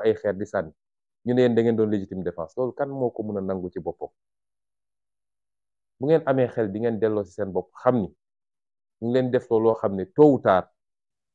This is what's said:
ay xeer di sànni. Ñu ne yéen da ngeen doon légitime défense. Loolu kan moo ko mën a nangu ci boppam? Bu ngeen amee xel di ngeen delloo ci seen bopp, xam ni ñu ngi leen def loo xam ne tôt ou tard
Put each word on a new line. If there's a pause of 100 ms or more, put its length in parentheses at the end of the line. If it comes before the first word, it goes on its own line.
ay
xeer
di
sànni. (540)
Ñu
ne
yéen
da
ngeen
doon
légitime
défense.
Loolu
kan
moo
ko
mën
a
nangu
ci
boppam? (1900)
Bu
ngeen
amee
xel
di
ngeen
delloo
ci
seen
bopp, (120)
xam
ni (920)
ñu
ngi
leen
def
loo
xam
ne
tôt
ou
tard (640)